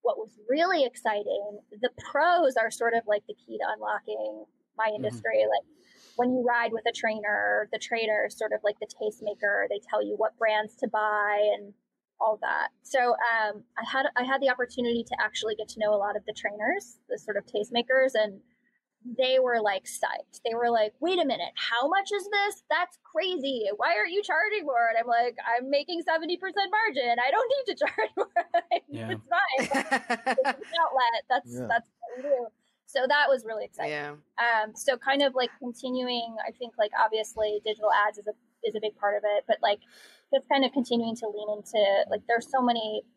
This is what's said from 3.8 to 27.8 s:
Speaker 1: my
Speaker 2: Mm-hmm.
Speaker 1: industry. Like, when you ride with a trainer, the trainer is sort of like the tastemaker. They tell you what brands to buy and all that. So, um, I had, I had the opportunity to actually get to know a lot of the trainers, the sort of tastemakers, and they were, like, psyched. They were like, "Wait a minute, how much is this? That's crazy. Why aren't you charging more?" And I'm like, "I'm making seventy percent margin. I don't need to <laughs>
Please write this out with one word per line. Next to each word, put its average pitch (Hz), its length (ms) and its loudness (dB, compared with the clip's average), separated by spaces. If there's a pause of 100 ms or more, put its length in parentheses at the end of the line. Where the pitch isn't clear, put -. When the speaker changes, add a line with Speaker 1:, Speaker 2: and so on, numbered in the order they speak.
Speaker 1:
my 220 120 0
Speaker 2:
Mm-hmm. 214 80 -4
Speaker 1:
industry. 120 520 0
Like, 208 160 0 (520)
when 247 180 2
you 254 120 0
ride 233 260 2
with 226 140 -6
a 233 60 0
trainer, 208 800 0
the 220 60 -4
trainer 214 480 0
is 208 100 -6
sort 214 160 -2
of 214 100 -2
like 208 180 0
the 208 60 -8
tastemaker. 208 840 -4
They 202 180 -4
tell 214 160 0
you 208 120 -4
what 214 220 -2
brands 214 380 0
to 247 120 -4
buy 208 500 0 (180)
and 208 160 -14 (480)
all 220 220 2
that. - 260 -2 (140)
So, 240 300 2
um, 220 520 0 (140)
I 226 120 -6
had, 269 240 0
I 247 100 0
had 269 180 0
the 269 80 4
opportunity 240 540 -2
to - 140 -6
actually 214 360 -2
get 214 160 -10
to 220 100 -10
know 214 140 2
a - 20 2
lot 202 200 -2
of 214 100 -6
the 214 80 -8
trainers, 220 640 -4 (100)
the 208 100 -6
sort 202 200 -4
of 202 80 -8
tastemakers, 240 680 0
and 208 260 0 (640)
they 254 340 2
were, 247 240 4
like, 202 220 0
psyched. - 600 -6
They 226 100 -2
were 240 160 2
like, 214 300 2
"Wait 359 180 2
a 330 60 4
minute, 190 300 -2
how 240 340 0
much 392 240 0
is 392 180 -2
this? 403 380 0
That's 339 340 -2
crazy. 277 640 -2 (100)
Why 302 200 2
aren't 403 160 0
you 403 100 0
charging 392 440 0
more?" 233 220 2
And 226 100 2
I'm 233 80 0
like, 233 300 2 (100)
"I'm 247 240 0
making 294 320 0
seventy 330 340 0
percent 381 340 -2
margin. 277 480 2
I 247 120 2
don't 466 260 2
need 494 180 -4
to - 40 -14
<laughs> 554 60 2